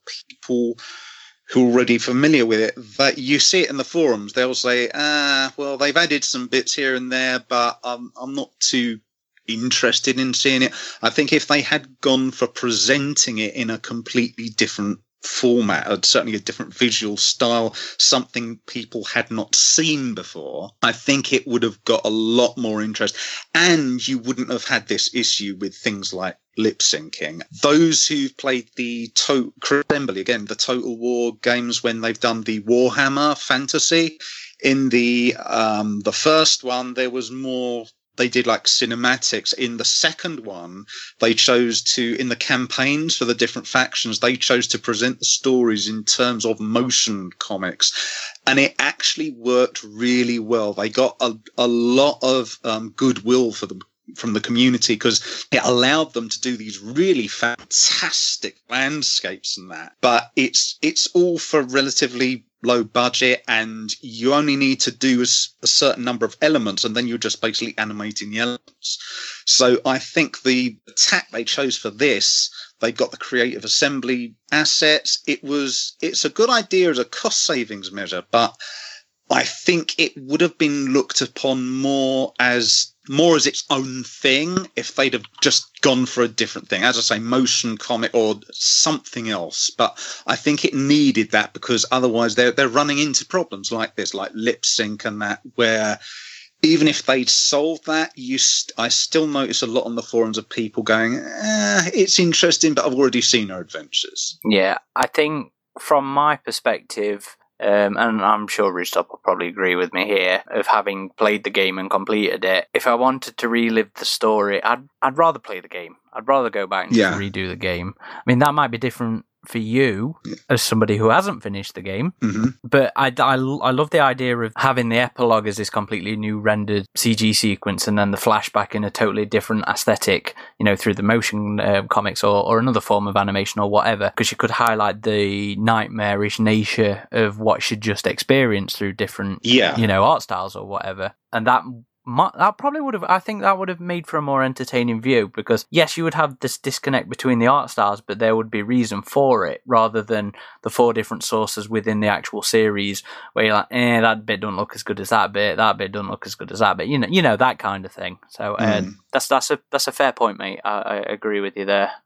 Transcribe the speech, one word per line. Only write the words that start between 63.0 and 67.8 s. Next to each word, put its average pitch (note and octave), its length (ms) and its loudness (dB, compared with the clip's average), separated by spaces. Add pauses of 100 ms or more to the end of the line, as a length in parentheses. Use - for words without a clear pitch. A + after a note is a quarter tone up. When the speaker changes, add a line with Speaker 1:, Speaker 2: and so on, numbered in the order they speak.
Speaker 1:
and A2 520 -2
you A#2 320 -2
only D3 220 2
need C3+ 260 0
to B2+ 120 0
do B2+ 280 2
a, - 20 2
s-, - 400 0
a - 40 -6
certain B2+ 380 2
number A#2+ 200 -2
of G#2+ 160 -6
elements, B2 440 0
and A2 120 -4
then A#2+ 120 -2
you're A#2 100 -4
just - 220 -6
basically A2+ 380 -4
animating G#2 520 -8